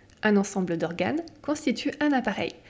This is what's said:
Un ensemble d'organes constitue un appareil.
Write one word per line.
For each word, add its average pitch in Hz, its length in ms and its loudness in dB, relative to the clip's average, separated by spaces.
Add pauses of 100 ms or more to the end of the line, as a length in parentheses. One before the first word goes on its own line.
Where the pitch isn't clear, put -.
(220)
Un 208 140 6
ensemble 185 420 0
d'organes 180 440 -2 (200)
constitue 285 480 -2 (100)
un 294 120 4
appareil. 226 400 0 (180)